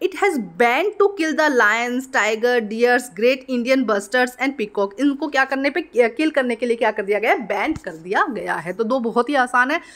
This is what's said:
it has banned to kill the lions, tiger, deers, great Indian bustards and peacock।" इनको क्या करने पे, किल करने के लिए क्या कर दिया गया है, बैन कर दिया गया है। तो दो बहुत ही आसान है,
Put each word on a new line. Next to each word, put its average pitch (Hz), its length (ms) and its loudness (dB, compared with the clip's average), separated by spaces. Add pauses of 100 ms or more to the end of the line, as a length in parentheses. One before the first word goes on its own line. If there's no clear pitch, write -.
it 370 200 -2
has 359 140 2
banned 240 540 0 (100)
to 392 60 6 (140)
kill 311 120 0
the 302 160 2
lions, 240 680 2
tiger, 220 560 2
deers, 240 320 2 (160)
great 262 380 0
Indian 262 260 2
bustards 220 540 0
and 269 200 -2
peacock।" 208 320 -2 (100)
इनको 285 280 0
क्या 269 180 0
करने 269 240 -2
पे, 311 260 -4
किल 240 340 2
करने 254 260 0
के 247 100 -4
लिए 240 100 0
क्या 226 160 0
कर 220 120 -4
दिया 202 160 -2
गया 233 120 2
है, 285 160 -2
बैन 214 260 -2
कर - 180 -10
दिया 180 340 -2
गया 180 300 -6
है। 175 180 -6
तो 214 100 -4
दो 254 160 0
बहुत 233 300 0
ही 294 60 0
आसान 254 360 2
है, 330 100 -2 (140)